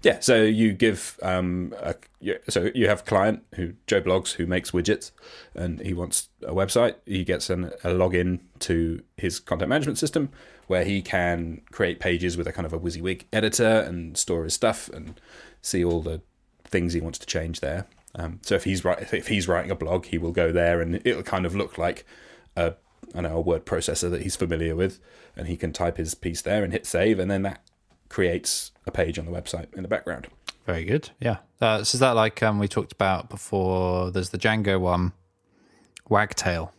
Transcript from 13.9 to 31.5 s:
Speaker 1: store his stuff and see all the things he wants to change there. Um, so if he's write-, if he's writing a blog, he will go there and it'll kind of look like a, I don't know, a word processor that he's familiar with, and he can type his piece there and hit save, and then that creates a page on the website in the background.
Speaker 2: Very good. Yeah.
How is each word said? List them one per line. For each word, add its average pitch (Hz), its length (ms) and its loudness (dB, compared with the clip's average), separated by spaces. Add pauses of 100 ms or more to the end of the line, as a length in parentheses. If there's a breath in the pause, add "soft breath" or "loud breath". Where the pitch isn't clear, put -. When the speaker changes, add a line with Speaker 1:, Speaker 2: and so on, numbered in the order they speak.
Speaker 1:
store 82 300 -2
his 80 80 -2
stuff - 340 0
and 76 320 -14 (420 loud breath)
see 90 220 0
all 85 180 2
the 82 200 -6 (420)
things 87 300 0
he 82 80 -2
wants 82 180 -8
to - 60 -16
change 82 340 -6
there. 80 260 -4 (300)
Um, 87 260 -8
so - 140 0
if - 80 0
he's 95 220 -2
write-, 90 260 -2
if 90 160 -4
he's 95 220 0
writing 87 200 0
a 95 60 -2
blog, 85 300 -2
he 87 120 -4
will 82 140 -2
go 82 220 2
there 85 260 4
and 85 260 -2
it'll 107 180 0
kind 92 220 -2
of 85 80 -2
look - 240 -4
like 85 280 -2 (500 loud breath)
a, 82 200 0 (380)
I 87 80 -6
don't - 20 -2
know, 80 120 -4
a 82 60 0
word 80 240 0
processor 85 460 -2
that 87 100 -2
he's 92 160 -6
familiar 82 360 0
with, 92 280 0 (340 loud breath)
and - 120 -8
he 87 100 -4
can 80 160 -4
type 85 240 -2
his 80 180 -4
piece 82 260 -6
there 104 220 0
and 90 80 -2
hit 98 140 -4
save, 101 340 2
and 92 100 0
then 98 120 0
that 98 200 -4 (460)
creates - 640 -2 (140)
a - 60 -6
page 85 280 0
on 80 60 -8
the 85 60 -8
website 85 440 -8
in 95 60 -10
the 90 80 -10
background. 87 380 -4 (380)
Speaker 2:
Very 82 200 -2
good. 127 240 -2 (100)
Yeah. 117 180 0 (220)